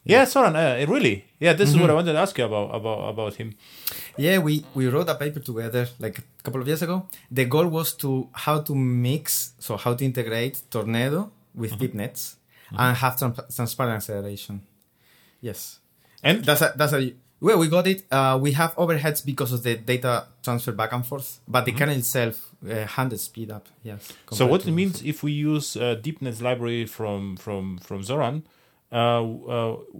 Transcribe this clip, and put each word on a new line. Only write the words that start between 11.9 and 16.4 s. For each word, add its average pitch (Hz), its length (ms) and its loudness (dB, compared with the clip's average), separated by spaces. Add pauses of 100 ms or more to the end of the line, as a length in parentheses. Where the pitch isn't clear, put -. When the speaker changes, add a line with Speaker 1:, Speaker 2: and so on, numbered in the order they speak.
Speaker 2:
DeepNets - 360 -10 (360)
Speaker 1:
Mm-hmm. 151 100 -4
Speaker 2:
and 123 160 4
have 127 200 0
trans-, - 380 -4
transparent 117 400 -2
acceleration. 101 640 -8 (800)
Yes. - 380 -12 (420)
Speaker 1:
And? 190 240 4